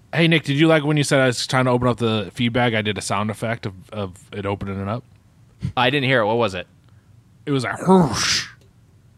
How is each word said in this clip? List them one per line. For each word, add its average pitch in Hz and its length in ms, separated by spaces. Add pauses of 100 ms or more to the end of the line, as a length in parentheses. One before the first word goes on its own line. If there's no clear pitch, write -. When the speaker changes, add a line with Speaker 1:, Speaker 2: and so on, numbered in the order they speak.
(140)
Speaker 1:
Hey, 165 140
Nick, 165 160
did 139 160
you 165 80
like 160 160
when 151 120
you 147 80
said 143 160
I 131 60
was 123 200
trying 131 200
to 123 60
open 123 160
up 113 100
the 110 340
feed 120 220
bag? 123 200
I 107 80
did 107 140
a 107 60
sound 104 280
effect 113 360
of, 98 80 (160)
of 98 260 (160)
it 101 140
opening 98 340
it 98 80
up. 117 140 (720)
Speaker 2:
I 123 140
didn't 135 180
hear 131 120
it. 104 60
What 113 120
was 110 160
it? 90 140 (760)
Speaker 1:
It 151 60
was 135 140
a 98 120 (100)
whoosh. - 600 (720)